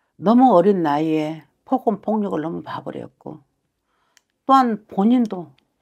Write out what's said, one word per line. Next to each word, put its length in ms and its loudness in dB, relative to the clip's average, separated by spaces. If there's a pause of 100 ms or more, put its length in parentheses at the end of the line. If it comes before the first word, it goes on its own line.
(160)
너무 380 4
어린 280 4
나이에 640 -4 (180)
폭언, 380 -4
폭력을 400 -4
너무 200 -10
봐버렸고, 760 -16 (1040)
또한 440 2
본인도 640 -2 (300)